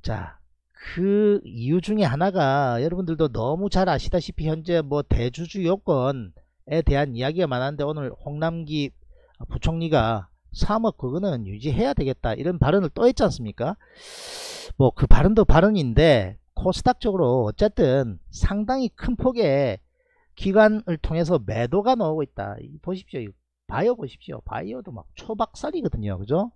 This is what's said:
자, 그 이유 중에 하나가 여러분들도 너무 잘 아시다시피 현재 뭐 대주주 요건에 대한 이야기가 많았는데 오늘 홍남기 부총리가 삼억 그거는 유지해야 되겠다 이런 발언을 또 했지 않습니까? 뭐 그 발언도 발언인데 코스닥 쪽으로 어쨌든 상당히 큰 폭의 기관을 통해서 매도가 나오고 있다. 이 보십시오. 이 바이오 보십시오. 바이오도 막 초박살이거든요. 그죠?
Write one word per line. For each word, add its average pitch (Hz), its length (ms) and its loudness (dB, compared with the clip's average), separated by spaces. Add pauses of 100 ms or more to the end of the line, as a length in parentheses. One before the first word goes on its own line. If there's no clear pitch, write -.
자, 101 360 -8 (340)
그 202 720 0
이유 127 360 -2
중에 208 220 0
하나가 139 800 2
여러분들도 165 460 -2
너무 139 420 -2
잘 185 180 2
아시다시피 156 600 -2
현재 160 320 0
뭐 143 220 -2
대주주 160 640 -2
요건에 139 680 0 (520)
대한 139 300 2
이야기가 156 320 -2
많았는데 139 380 -2
오늘 147 260 -4
홍남기 151 800 -6 (580)
부총리가 147 800 0 (240)
삼억 220 460 -2
그거는 135 480 -4
유지해야 139 480 -2
되겠다 131 400 -2
이런 170 240 -4
발언을 175 320 2
또 190 160 0
했지 262 160 2
않습니까? 127 540 -2 (1000)
뭐 131 140 6
그 - 160 -2
발언도 202 380 8
발언인데 143 920 4 (180)
코스닥 - 460 0
쪽으로 139 440 2
어쨌든 131 720 0 (120)
상당히 226 580 -2
큰 - 280 -4
폭의 143 640 0 (560)
기관을 214 680 2
통해서 160 380 0
매도가 120 560 0
나오고 160 300 0
있다. 101 360 -10
이 147 180 -18
보십시오. 185 420 -10
이 107 80 -10 (380)
바이오 233 300 0
보십시오. - 460 -14
바이오도 202 500 -10
막 98 220 -16
초박살이거든요. 214 1040 -6
그죠? 156 380 -2